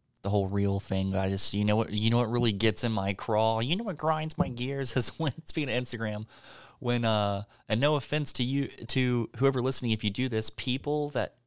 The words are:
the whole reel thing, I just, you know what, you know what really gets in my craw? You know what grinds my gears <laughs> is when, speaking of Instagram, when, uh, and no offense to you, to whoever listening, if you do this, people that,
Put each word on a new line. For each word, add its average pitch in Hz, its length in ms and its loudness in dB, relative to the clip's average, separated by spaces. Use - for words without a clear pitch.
the 98 80 -2
whole 101 160 2
reel 98 320 2
thing, 95 380 -2
I 95 140 0
just, - 240 2
you 104 100 0
know 104 100 2
what, 110 160 0
you 107 200 0
know 120 80 4
what 113 120 0
really 120 220 2
gets 107 320 0
in 113 80 0
my 98 220 0
craw? 110 460 2
You 135 140 -2
know 220 100 -2
what 180 120 -6
grinds 156 420 -2
my 139 100 2
gears 131 480 -2
<laughs> - 0 -
is 123 120 4
when, 156 140 0
speaking 135 300 -2
of 123 80 0
Instagram, 107 440 -4
when, 120 260 0
uh, 104 380 2
and 110 120 2
no 151 160 4
offense 147 380 -2
to 127 100 0
you, 139 240 0
to 123 600 0
whoever 135 220 4
listening, 127 320 0
if 110 120 0
you 107 60 0
do 127 180 -2
this, 110 220 0
people 147 580 -2
that, 117 260 -2